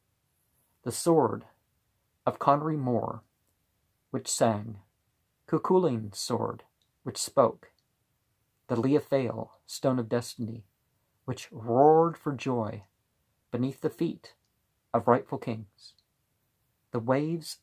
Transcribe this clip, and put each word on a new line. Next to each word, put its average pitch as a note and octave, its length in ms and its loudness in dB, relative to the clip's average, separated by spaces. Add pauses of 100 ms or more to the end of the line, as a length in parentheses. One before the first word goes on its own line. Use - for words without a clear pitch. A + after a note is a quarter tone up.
(840)
the B2 80 -8
sword A#2 540 2 (840)
of - 140 -2
Conry D3+ 360 2
Mór, B2 440 -2 (920)
which - 160 -6
sang, A2 520 0 (680)
Cuchulainn D3+ 680 0
sword, A2+ 480 -6 (380)
which - 160 -10
spoke, - 520 0 (960)
the A#2+ 120 -2
Lia C3+ 180 2
Fáil, B2 520 -4 (160)
stone C3 320 -2
of A#2 100 -4
destiny, A#2 560 -6 (600)
which - 260 -10
roared D3+ 640 4
for - 160 -6
joy A#2 520 -6 (680)
beneath B2+ 320 -4
the D#3+ 80 -2
feet - 420 -6 (640)
of A2+ 120 -2
rightful B2+ 300 2
kings. - 560 -12 (1000)
The B2 60 -4
waves D3 640 -2